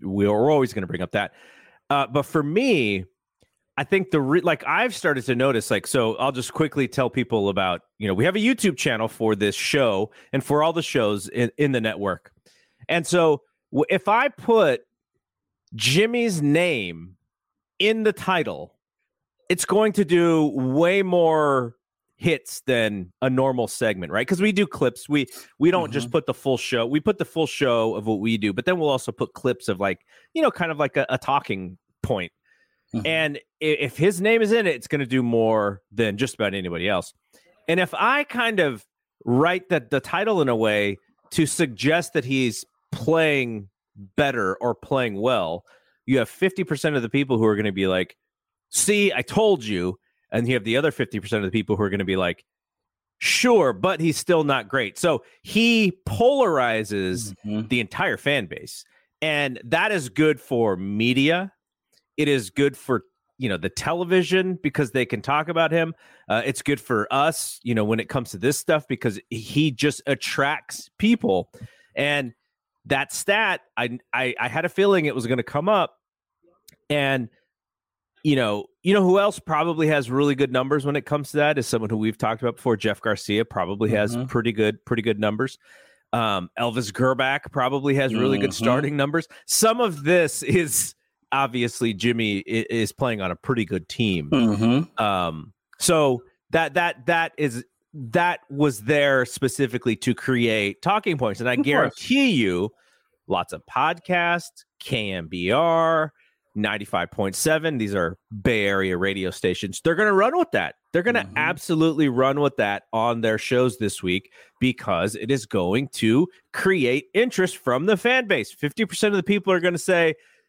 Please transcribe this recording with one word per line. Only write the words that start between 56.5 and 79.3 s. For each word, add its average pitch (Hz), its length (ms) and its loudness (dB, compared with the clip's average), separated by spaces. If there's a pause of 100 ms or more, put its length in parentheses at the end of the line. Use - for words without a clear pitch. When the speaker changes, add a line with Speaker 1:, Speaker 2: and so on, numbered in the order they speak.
Speaker 2:
Mm-hmm. 107 240 -4
Speaker 1:
the 123 120 2
entire 120 360 -4
fan 139 300 -2
base. - 380 -16 (380)
And 147 420 -2
that 170 280 0
is 147 160 -2
good 151 320 2
for 117 360 0
media. 127 760 0 (640)
It 147 120 0
is 127 220 0
good 139 260 2
for, - 280 -2 (340)
you 131 100 -2
know, 95 80 0
the 85 120 -6
television 180 920 0
because 139 300 -2
they 127 120 0
can 110 180 -4
talk 151 260 -2
about 165 240 0
him. 165 220 0 (340)
Uh, 113 160 0
it's 135 180 -4
good 143 180 0
for 107 320 0
us, 147 500 -2
you 120 120 -2
know, 107 100 2
when 110 160 0
it - 80 -8
comes 123 220 -4
to 95 80 -12
this 131 200 0
stuff 156 300 -2
because 110 320 -4 (100)
he 139 400 0
just 139 360 -2
attracts - 840 -4 (100)
people. 208 520 0 (440)
And 139 380 -2 (540)
that 135 260 -2
stat, 208 500 0 (140)
I, 123 220 -4 (140)
I, 127 280 -2
I 123 80 -2
had 160 160 -2
a 175 40 -4
feeling 190 380 2
it 131 80 -2
was 117 120 -2
gonna 123 160 0
come 151 260 -4
up. 196 300 0 (920)
And, 135 400 0 (960)
you 147 140 4
know, 104 300 0 (160)
you 185 120 2
know 202 80 4
who 185 160 6
else 202 200 2